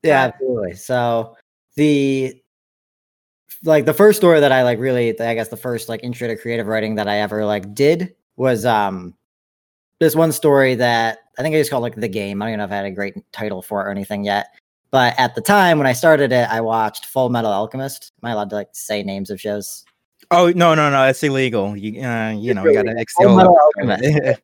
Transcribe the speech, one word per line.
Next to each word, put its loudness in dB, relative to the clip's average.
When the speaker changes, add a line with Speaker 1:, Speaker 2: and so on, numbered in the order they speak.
Speaker 1:
Yeah, 4
Speaker 2:
got? -4
Speaker 1:
absolutely. -6
So -4
the, 0
like, 4
the 0
first 6
story 6
that 4
I, 4
like, 2
really, 0
I -2
guess -4
the -14
first, -8
like, -8
intro -8
to -6
creative -6
writing -2
that -2
I 0
ever, -4
like, -4
did 0
was, -2
um, 0
this 2
one 2
story 2
that -2
I -8
think -4
I 2
just 0
called, -2
like, -8
The -6
Game. -6
I -4
don't -6
even -6
know -6
if -8
I -4
had -4
a -6
great -8
title -8
for -6
it -6
or -8
anything -8
yet. -2
But 0
at -2
the -8
time 2
when 0
I 2
started 2
it, 2
I -2
watched -2
Full -2
Metal -2
Alchemist. -6
Am -8
I -6
allowed -4
to, -8
like, -8
say -6
names -8
of -10
shows? -8
Speaker 3:
Oh, 4
no, 4
no, 2
no, 4
that's 0
illegal. -2
You, -10
uh, -4
you -6
Speaker 1:
It's 0
Speaker 3:
know, -4
we 4
gotta 0
Speaker 1:
illegal. -6
Speaker 3:
exhale 2
Speaker 1:
Full 8
Metal 8
Speaker 3:
it. 6
Speaker 1:
Alchemist. 2